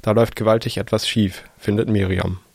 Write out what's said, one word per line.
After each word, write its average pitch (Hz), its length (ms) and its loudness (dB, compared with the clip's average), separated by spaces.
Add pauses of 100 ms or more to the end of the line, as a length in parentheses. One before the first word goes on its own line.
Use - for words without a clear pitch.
Da 110 80 -2
läuft 113 240 2
gewaltig 113 440 0
etwas 107 280 -2
schief, - 380 -2 (120)
findet 107 320 -2
Miriam. 92 520 0 (140)